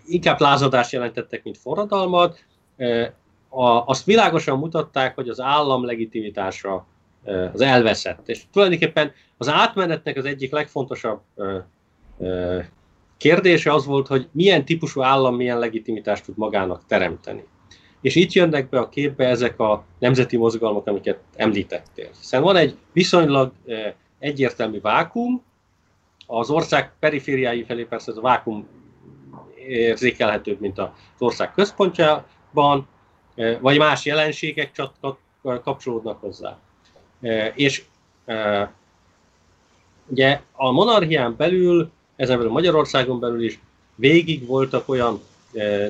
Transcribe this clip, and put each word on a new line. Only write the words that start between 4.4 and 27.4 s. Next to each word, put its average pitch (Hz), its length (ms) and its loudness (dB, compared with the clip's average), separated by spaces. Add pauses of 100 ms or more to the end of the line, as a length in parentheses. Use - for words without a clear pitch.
mutatták, 147 560 -4
hogy 123 140 -8
az 110 120 -10
állam 135 440 0
legitimitása, 107 1000 -6 (380)
ö, 92 280 -4
az 101 80 -4
elveszett. 117 680 2
És 117 140 -8 (100)
tulajdonképpen 165 600 2 (240)
az 123 120 -4
átmenetnek 170 680 0
az 131 80 -6
egyik 135 280 -6
legfontosabb, 135 680 -6 (140)
ö, 98 240 -6 (600)
ö, 90 400 -4 (580)
kérdése 165 560 4
az 147 140 0
volt, 139 200 0
hogy 131 260 -2
milyen 165 320 4
típusú 165 380 -4
állam 131 340 2
milyen 123 220 -2
legitimitást 110 680 -4
tud 95 120 -16
magának 98 500 -4
teremteni. 90 580 -4 (560)
És - 140 -2
itt 185 180 4
jönnek 160 360 2
be 131 100 -2
a 113 100 -2
képbe 139 380 -2
ezek 120 320 0
a 107 260 0 (140)
nemzeti 123 380 2
mozgalmak, 110 500 0
amiket 101 320 -4 (180)
említettél. 101 720 -4 (100)
Hiszen - 240 -2
van 190 140 4
egy 151 200 4 (160)
viszonylag, 147 600 4 (140)
ö, 110 220 -8 (300)
egyértelmű 123 640 -4
vákum, 175 640 -2 (800)
az 117 240 -2
ország 151 480 0
perifériái 131 640 -2